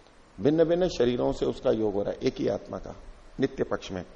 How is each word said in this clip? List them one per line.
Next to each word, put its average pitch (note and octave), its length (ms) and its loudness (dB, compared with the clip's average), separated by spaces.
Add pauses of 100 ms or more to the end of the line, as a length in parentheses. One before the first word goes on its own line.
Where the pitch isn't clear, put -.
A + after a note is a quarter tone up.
(400)
भिन्न D#3 240 4
भिन्न E3+ 240 4
शरीरों B2+ 440 2
से C3 140 -2
उसका B2+ 240 0
योग A2 240 2
हो G2+ 80 0
रहा G2+ 80 -4
है - 120 -6
एक B2+ 160 0
ही C3 100 0
आत्मा G#2 300 -4
का - 180 -12 (440)
नित्य C3 240 0
पक्ष - 280 -4
में। F#2 120 -4 (120)